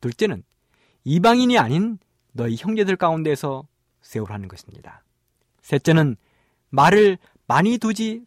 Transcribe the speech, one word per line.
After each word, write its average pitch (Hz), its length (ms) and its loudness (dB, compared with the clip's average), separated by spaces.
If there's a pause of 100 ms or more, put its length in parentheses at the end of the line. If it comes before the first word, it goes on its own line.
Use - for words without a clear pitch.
둘째는 123 420 -6 (600)
이방인이 233 560 2
아닌 180 400 -2 (320)
너희 117 240 -6
형제들 196 400 -2
가운데서 156 720 -4 (340)
세우라는 104 460 -10
것입니다. - 560 -20 (580)
셋째는 151 560 0 (520)
말을 180 500 4 (260)
많이 190 320 0
두지 220 500 -6